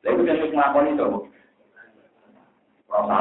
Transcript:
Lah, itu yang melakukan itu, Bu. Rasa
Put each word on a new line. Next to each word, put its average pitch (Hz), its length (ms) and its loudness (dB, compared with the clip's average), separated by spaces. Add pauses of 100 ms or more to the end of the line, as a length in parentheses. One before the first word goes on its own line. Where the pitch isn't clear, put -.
Lah, - 80 -4
itu 175 160 2
yang 156 240 0
melakukan 151 400 2
itu, - 160 -2
Bu. - 120 -4 (1700)
Rasa - 300 0